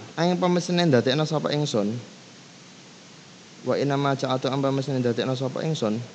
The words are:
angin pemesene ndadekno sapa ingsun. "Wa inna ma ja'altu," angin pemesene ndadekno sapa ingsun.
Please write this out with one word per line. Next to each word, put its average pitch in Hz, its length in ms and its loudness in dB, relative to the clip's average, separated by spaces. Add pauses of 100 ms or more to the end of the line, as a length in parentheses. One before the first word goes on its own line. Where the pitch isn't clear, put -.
(140)
angin 175 240 2
pemesene 175 480 2
ndadekno 135 400 4
sapa 151 320 -2
ingsun. 120 320 0 (1800)
"Wa 123 160 0
inna 139 160 2
ma 139 160 2
ja'altu," 131 320 -2
angin 135 160 -2
pemesene 135 400 0
ndadekno 120 320 0
sapa 131 320 -4
ingsun. 117 320 0 (180)